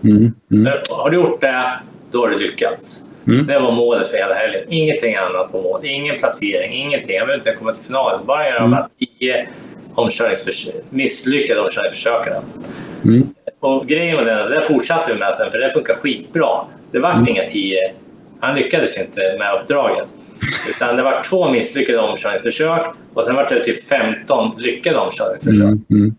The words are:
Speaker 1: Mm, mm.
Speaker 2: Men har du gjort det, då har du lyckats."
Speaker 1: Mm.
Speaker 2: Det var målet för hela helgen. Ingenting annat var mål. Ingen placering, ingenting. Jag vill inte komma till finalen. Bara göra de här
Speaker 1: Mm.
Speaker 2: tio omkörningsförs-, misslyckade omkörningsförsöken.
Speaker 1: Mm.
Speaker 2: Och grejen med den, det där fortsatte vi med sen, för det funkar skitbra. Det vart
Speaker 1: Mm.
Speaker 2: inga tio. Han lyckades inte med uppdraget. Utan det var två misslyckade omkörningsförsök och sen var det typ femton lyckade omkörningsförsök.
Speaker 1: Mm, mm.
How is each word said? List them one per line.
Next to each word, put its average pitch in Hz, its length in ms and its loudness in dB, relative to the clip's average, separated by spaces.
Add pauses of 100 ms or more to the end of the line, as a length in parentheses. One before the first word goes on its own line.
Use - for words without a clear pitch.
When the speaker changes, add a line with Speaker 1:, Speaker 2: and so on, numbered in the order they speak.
Speaker 1:
Mm, 107 120 8
mm. 113 160 6 (160)
Speaker 2:
Men 113 240 4 (180)
har 165 200 0
du 175 60 4
gjort 175 240 2
det, 127 240 0 (460)
då 120 100 0
har 113 80 2
du 101 100 0
lyckats." - 640 -4 (240)
Speaker 1:
Mm. 127 200 4
Speaker 2:
Det 139 120 2
var 123 140 2
målet 117 360 2
för 117 80 -2
hela 98 180 0
helgen. 101 340 -2
Ingenting 156 480 0
annat 92 360 -2
var - 100 -4
mål. - 220 -2
Ingen 143 340 -4
placering, 101 540 -2
ingenting. 135 440 -4
Jag 113 100 0
vill 139 100 0
inte 113 160 -2
komma 113 200 -4
till - 120 -10
finalen. 123 420 -2
Bara 143 220 0
göra 120 120 -2
de 120 120 4
här - 80 4
Speaker 1:
Mm. - 100 -8 (280)
Speaker 2:
tio 123 280 -2 (480)
omkörningsförs-, - 760 -2 (200)
misslyckade 135 680 0
omkörningsförsöken. 104 720 -2 (720)
Speaker 1:
Mm. 120 220 6 (340)
Speaker 2:
Och 135 260 0
grejen 160 300 0
med 120 100 2
den, 110 100 2 (140)
det 143 40 2
där 156 60 2
fortsatte 156 520 2
vi 107 60 -2
med 98 180 0
sen, 104 140 -2
för 110 80 -4
det 131 120 0
funkar - 240 0
skitbra. 143 680 -2 (320)
Det 123 60 0
vart 170 160 2
Speaker 1:
Mm. 120 140 4
Speaker 2:
inga 95 160 0
tio. 95 480 -2 (480)
Han 131 140 0
lyckades 139 440 0
inte 95 400 -2
med 101 240 0
uppdraget. 127 440 0 (640)
Utan 120 260 -2
det 127 60 2
var 131 200 0
två 180 280 2
misslyckade 120 480 0
omkörningsförsök 113 880 -2 (280)
och 113 100 0
sen 120 120 0
var 139 120 2
det 131 160 2
typ - 200 -2
femton 113 720 0
lyckade 123 400 0
omkörningsförsök. - 640 2
Speaker 1:
Mm, 107 280 2
mm. 107 280 4